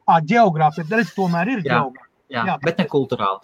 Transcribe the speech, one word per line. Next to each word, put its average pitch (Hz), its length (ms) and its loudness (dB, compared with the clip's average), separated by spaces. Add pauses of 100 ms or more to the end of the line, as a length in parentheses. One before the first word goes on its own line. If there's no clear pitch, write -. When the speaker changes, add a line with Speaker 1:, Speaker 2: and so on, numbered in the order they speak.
Speaker 1:
Ā, 165 200 4
geogrāfija, 156 680 2
redz, 220 240 -2
tomēr 180 340 -2
ir 240 140 -2
Speaker 2:
Jā. 127 160 0
Speaker 1:
geogrāfija. 123 300 -4 (220)
Speaker 2:
Jā, 120 160 -4
Speaker 1:
Jā, 185 120 -2
Speaker 2:
bet 156 200 -2
ne 185 80 0
Speaker 1:
tāpēc - 60 -12
Speaker 2:
kulturāli. 110 520 -2